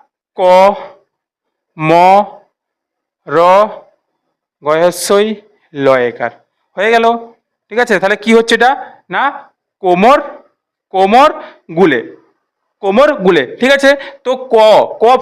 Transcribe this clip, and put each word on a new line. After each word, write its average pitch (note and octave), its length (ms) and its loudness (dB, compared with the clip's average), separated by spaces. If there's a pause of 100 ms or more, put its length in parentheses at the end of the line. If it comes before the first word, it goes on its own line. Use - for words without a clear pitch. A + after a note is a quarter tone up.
(380)
ক, G3 40 -6 (1400)
ম, D#3+ 140 -4 (1400)
র, D3 100 -4 (1300)
গয়স্বই, F3 640 -2 (460)
লয়কার। B2+ 580 -2 (460)
হয়ে G3+ 160 -4
গেল, A3+ 120 0 (640)
ঠিক G#3+ 160 -6
আছে? A#3 180 -2
তাহলে G3+ 220 -2
কি A3+ 140 -2
হচ্ছে A3+ 220 0
এটা? B3 120 2 (440)
না, A3 80 -4 (600)
কোমর, G3 360 2 (760)
কোমর G#3 360 2 (480)
গুলে, D#3 220 0 (840)
কোমর A3+ 260 2 (160)
গুলে, E3+ 180 2 (160)
ঠিক C4 180 0
আছে? C#4 120 0 (360)
তো B3 60 -6 (220)
ক, - 20 0 (460)
ক - 20 2 (180)